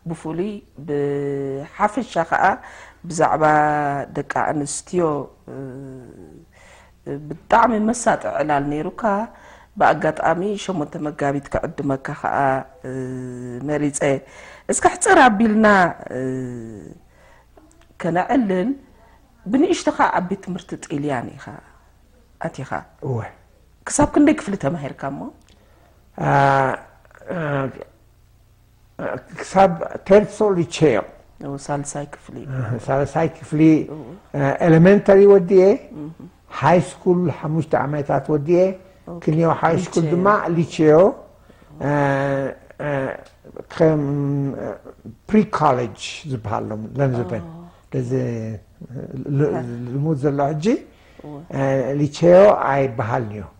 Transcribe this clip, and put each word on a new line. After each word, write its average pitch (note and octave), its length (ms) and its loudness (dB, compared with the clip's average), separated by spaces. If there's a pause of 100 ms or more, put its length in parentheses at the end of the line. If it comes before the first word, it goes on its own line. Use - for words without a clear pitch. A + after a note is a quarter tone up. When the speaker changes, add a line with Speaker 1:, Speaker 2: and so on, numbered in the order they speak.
Speaker 1:
ብፍሉይ፣ E3 520 -8 (300)
ብሓፈሻ C#3+ 1300 -4 (140)
ኸዓ - 180 2 (560)
ብዛዕባ D#3+ 440 0 (680)
ደቂ - 220 -8 (100)
ኣንስትዮ፣ D#3 640 -2 (420)
እ፣ B2 100 -16 (1600)
ብጣዕሚ G#3+ 600 2
መሳጢ G#3+ 420 0 (100)
ዕላል C#3+ 340 0
ነይሩካ። D3+ 360 -6 (760)
ብኣጋጣሚ D#3 640 2 (160)
ሸሞንተ D#3 420 -6
መጋቢት C#3+ 500 -4
ክዕድመካ C#3 580 -6 (100)
ኸዓ፣ - 200 -4 (440)
እ፣ C3 120 -12 (680)
መሪፀ። D3 400 -4 (680)
እስኪ - 220 -2
ሕፅር G4 300 4
ኣቢልና፣ A3 460 6 (420)
እ፣ B2+ 120 -8 (1800)
ከነዕልል። F#3 720 0 (760)
ብንእሽተኻ D4 520 0 (100)
ኣብ F#3 160 -2
ቤት F#3+ 160 -6
ትምህርቲ - 300 -12 (100)
ጤልያን C#3+ 480 -6
ኢኻ - 160 -18 (960)
ኣቲኻ? C#3 300 -10 (300)
Speaker 2:
እወ። B2+ 180 -6 (680)
Speaker 1:
ክሳብ D4 220 0
ክንደይ D4 260 4
ክፍሊ - 220 -6
ተማሂርካ C#3+ 500 -6
እሞ? C#3+ 140 -8 (1000)
Speaker 2:
እ፣ D3 100 -2 (960)
እ፣ F3+ 120 -8 (2000)
ክሳብ F#3+ 380 2 (300)
ተርሶ - 380 4 (120)
ሊቼዮ። D#3+ 480 2 (420)
Speaker 1:
ኦ፣ C#3 160 -10
ሳልሳይ C#3+ 500 -8
ክፍሊ። - 380 -20
Speaker 2:
እ፣ B2 340 -6
ሳልሳይ C#3 520 -2
ክፍሊ፣ - 300 -6 (220)
Speaker 1:
እወ። D3+ 180 -10 (280)
Speaker 2:
እ፣ C#3+ 120 -6 (180)
ኤሌመንተሪ G3 640 8
ወዲየ፣ F#3+ 400 8 (240)
Speaker 1:
እም። D3+ 200 -12 (420)
Speaker 2:
ሃይ D#3+ 320 4
ስኩል - 380 0 (100)
ሓሙሽተ D#3+ 460 -4
ዓመታት C#3 500 -2
ወዲየ፣ D#3 340 2 (460)
Speaker 1:
ኦኬ። E3+ 140 -14
Speaker 2:
ክንዮ E3 320 2
ሃይ E3 240 0
ስኩል F3 260 -2
Speaker 1:
ሊቼዮ። D#3 80 0
Speaker 2:
ድማ F3+ 160 2 (200)
ሊቼዮ፣ D#3+ 480 2 (840)
እ፣ C#3+ 120 -4 (840)
እ፣ D3 140 -8 (760)
ከም፣ D#3+ 360 0 (500)
እ፣ - 140 -10 (560)
ፕሪ - 160 2 (100)
ኮሌጅ B2 500 0 (260)
ዝበሃሎም A2 680 -6
ለንዘበን። A#2+ 540 -2
Speaker 1:
ኦ። - 160 -18 (280)
Speaker 2:
ደዚ B2+ 220 -6 (1160)
ል-፣ D3 220 0 (360)
ልሙድ C#3+ 320 -4
ዘሎ C#3 260 -2
ሕጂ፣ D3+ 200 -4 (540)
Speaker 1:
እወ። D3 160 -18 (120)
Speaker 2:
እ፣ C#3 140 -6 (320)
ሊቼዮ D3 440 4 (260)
ኣይበሃልን B2 720 -2
እዩ። G#2 120 -12 (160)